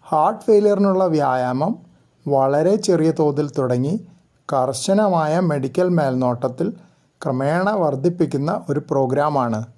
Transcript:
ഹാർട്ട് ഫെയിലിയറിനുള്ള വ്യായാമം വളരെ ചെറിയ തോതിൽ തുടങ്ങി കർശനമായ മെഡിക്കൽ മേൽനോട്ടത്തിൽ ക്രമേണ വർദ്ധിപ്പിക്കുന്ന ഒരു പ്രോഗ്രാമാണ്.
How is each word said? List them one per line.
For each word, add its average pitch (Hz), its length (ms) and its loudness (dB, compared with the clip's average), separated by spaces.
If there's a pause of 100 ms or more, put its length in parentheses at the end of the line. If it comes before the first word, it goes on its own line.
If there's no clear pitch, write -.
ഹാർട്ട് 175 380 0
ഫെയിലിയറിനുള്ള 202 600 4
വ്യായാമം 139 680 0 (520)
വളരെ 143 500 2
ചെറിയ 165 340 2
തോതിൽ 151 400 0
തുടങ്ങി 127 440 -2 (540)
കർശനമായ 156 920 0
മെഡിക്കൽ 156 480 0
മേൽനോട്ടത്തിൽ 127 800 -2 (520)
ക്രമേണ 143 500 -2
വർദ്ധിപ്പിക്കുന്ന 156 800 -2 (180)
ഒരു 147 120 -2
പ്രോഗ്രാമാണ്. 135 800 0 (180)